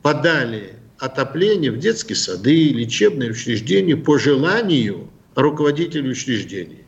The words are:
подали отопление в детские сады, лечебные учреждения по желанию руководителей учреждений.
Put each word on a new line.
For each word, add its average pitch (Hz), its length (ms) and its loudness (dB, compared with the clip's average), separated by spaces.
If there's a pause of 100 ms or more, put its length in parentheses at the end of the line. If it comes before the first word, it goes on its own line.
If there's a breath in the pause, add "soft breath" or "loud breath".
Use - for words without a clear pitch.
подали 131 720 0 (240)
отопление 160 720 -2
в 113 80 -6
детские 220 380 -4
сады, 135 540 2
лечебные 117 600 0
учреждения 131 640 0
по 147 220 2
желанию 139 920 0 (280)
руководителей 147 760 0
учреждений. 95 760 -6